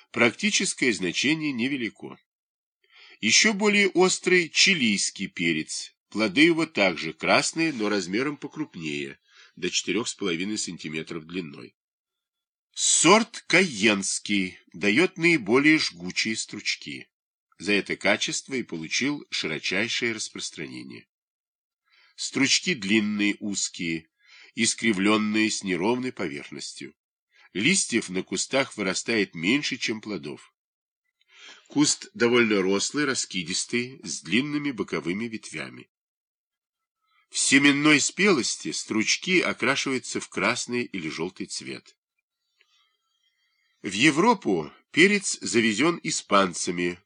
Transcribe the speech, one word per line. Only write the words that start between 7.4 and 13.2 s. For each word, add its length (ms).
но 160
размером 480
покрупнее, 840
до 160
четырех 380
с 60
половиной 440
сантиметров 680
длиной. 500
Сорт 760